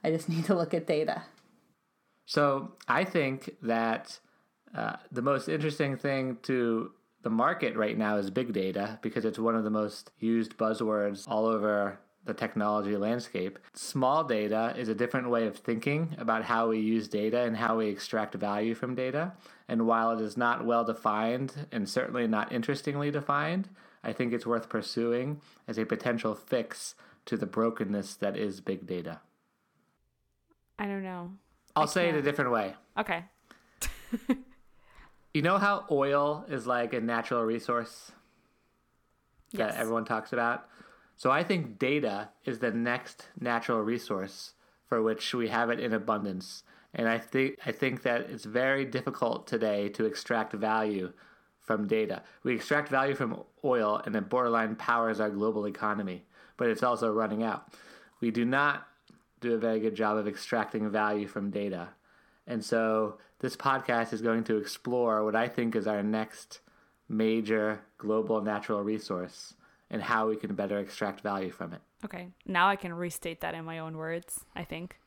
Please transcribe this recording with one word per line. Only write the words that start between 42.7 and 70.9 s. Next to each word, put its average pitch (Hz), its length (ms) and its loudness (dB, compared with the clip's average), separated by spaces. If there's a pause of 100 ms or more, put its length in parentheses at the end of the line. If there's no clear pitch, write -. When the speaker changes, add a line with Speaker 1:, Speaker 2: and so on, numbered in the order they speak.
Speaker 2:
natural 117 420 0
resource 104 720 -4 (320)
for 117 160 2
which 110 320 0
we 117 140 0
have 117 240 2
it 117 80 0
in 117 120 0
abundance. 101 720 -2 (320)
And 113 160 0
I 113 80 2
think, 131 480 0
I 127 60 -2
think 127 320 -2
that 120 260 0
it's 117 160 -12
very 131 400 2
difficult 123 640 -2
today 104 420 0
to 110 160 -2
extract 110 480 -2
value 107 600 0 (500)
from 104 240 0
data. 107 340 0 (220)
We 123 120 2
extract 147 340 0
value 135 260 2
from 117 260 -2 (240)
oil, 110 400 2
and 110 100 -2
it 98 140 0
borderline 117 460 2
powers 117 440 2
our 107 100 2
global 104 360 0
economy, 101 600 -4 (320)
but 123 120 2
it's 107 140 2
also 120 280 2
running 107 300 0
out. - 320 -4 (460)
We 117 120 0
do 117 140 2
not 139 420 2 (520)
do 120 140 2
a 113 40 2
very 110 220 2
good 110 160 0
job 107 220 2
of 104 100 0
extracting 107 640 -2
value 104 380 0
from 101 240 -4
data. 98 380 -4 (580)
And 117 160 -4
so 110 540 2 (220)
this 127 160 -2
podcast 123 580 2
is 110 80 -4
going 113 240 4
to 110 120 2
explore 113 680 0
what 107 100 0
I 117 120 4
think 117 280 0
is 104 120 0
our 104 160 0
next 110 560 -4 (500)
major 110 720 2 (160)
global 107 440 2
natural 104 420 -2
resource 101 720 -4 (360)
and 110 120 -4
how 110 260 2
we 110 80 2
can 104 200 -4
better 101 240 0
extract 98 420 -6